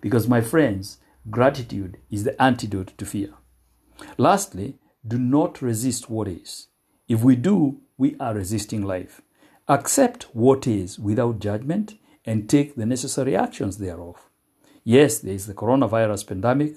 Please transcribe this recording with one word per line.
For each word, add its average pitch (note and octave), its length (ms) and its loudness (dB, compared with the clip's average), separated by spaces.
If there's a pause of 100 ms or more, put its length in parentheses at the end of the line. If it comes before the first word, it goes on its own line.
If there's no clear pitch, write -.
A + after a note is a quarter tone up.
Because, A2 280 0
my A#2+ 120 4
friends, A2+ 580 0 (320)
gratitude A#2 680 0 (120)
is G#2 140 -4
the - 180 -4
antidote G#2+ 560 0
to G2 80 -10
fear. G2+ 240 -6 (880)
Lastly, C3+ 580 0 (300)
do A#2 120 -4
not C#3+ 440 0
resist A#2+ 480 -2
what A2 180 -4
is. - 400 -14 (400)
If A2+ 140 2
we B2+ 140 8
do, D#3+ 440 2 (160)
we C#3+ 220 0
are A#2+ 160 -4
resisting G#2 480 -4
life. F#2 400 -8 (460)
Accept A#3 560 2 (100)
what C3 320 4
is G2+ 320 -2
without A2+ 400 0
judgment C3 560 -4 (300)
and A2 240 -4
take C#3+ 260 2
the A2 120 -4
necessary B2+ 500 -2
actions F#3+ 420 -4
thereof. F2 500 -12 (560)
Yes, B2+ 340 6
there F#2+ 160 -6
is G2 120 -8
the G2+ 80 -12
coronavirus A2 720 0
pandemic. B2+ 500 -2